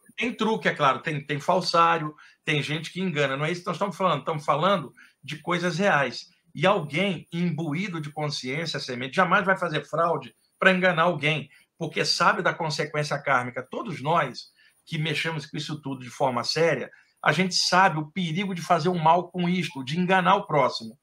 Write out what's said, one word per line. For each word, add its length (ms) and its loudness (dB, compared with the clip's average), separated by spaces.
tem 160 -4
truque, 360 -2
é 40 0
claro. 280 2
Tem, 220 -4
tem 160 -6
falsário, 760 2
tem 200 0
gente 280 -6
que 100 -6
engana. 360 0
Não 80 -2
é 60 -2
isso 100 -4
que 60 -10
nós 80 -4
estamos 200 -4
falando. 240 2
Estamos 260 -6
falando 480 2
de 180 -10
coisas 360 -2
reais. 500 2
E 120 -2
alguém 680 0
imbuído 680 -2
de 100 -8
consciência, 680 -6
Semente, 380 -8
jamais 280 4
vai 120 2
fazer 280 -4
fraude 480 -2
pra 140 6
enganar 320 2
alguém, 460 0
porque 280 -4
sabe 360 2
da 120 0
consequência 640 -4
kármica. 500 0
Todos 320 -8
nós 480 -2
que 120 -6
mexemos 480 -4
com 120 -12
isso 240 -8
tudo 200 -8
de 80 -14
forma 360 -2
séria, 440 0
a 120 2
gente 220 0
sabe 440 4
o 100 -6
perigo 460 -4
de 60 -8
fazer 260 2
o 80 2
mal 340 4
com 200 -2
isto, 340 -2
de 160 -2
enganar 360 6
o 120 -2
próximo. 560 0